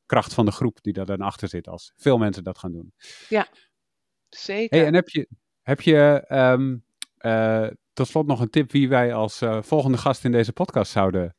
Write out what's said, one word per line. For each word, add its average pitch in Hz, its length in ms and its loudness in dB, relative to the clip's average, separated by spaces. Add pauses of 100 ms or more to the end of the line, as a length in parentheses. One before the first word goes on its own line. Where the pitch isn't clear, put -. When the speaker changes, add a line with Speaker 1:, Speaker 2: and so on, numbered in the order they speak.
Speaker 1:
kracht - 280 0
van 113 120 0
de 104 60 2
groep - 300 -6
die 101 120 -6
daar 95 120 -8
dan 98 160 -6
achter 98 260 -6
zit, 87 200 -12
als 87 280 -18
veel 131 220 2
mensen 101 260 -2
dat 92 140 -8
gaan 92 140 -12
doen. 85 220 -16 (360)
Speaker 2:
Ja, 208 180 -2 (840)
zeker. 202 480 -4
Speaker 1:
Hey, 160 100 4
en 151 60 0
heb 180 160 2
je, 147 180 -6 (340)
heb 139 200 -4
je, 147 460 6
ehm, 131 480 2 (420)
eh, 110 500 0 (260)
tot 131 140 -2
slot 156 200 -2
nog 127 120 0
een 117 100 -2
tip 147 220 0
wie 139 180 2
wij 123 240 2
als, 110 280 -4
eh, 110 200 -2
volgende 135 360 0
gast - 260 -2
in 123 80 0
deze 117 220 2
podcast - 380 -2
zouden 92 480 0